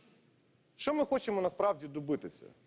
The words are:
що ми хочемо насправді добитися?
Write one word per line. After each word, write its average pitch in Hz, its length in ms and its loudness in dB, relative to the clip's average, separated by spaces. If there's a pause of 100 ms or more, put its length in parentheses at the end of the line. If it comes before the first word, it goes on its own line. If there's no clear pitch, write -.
(760)
що - 180 0
ми 302 120 2
хочемо 208 360 0
насправді 180 460 0
добитися? 143 580 -4 (220)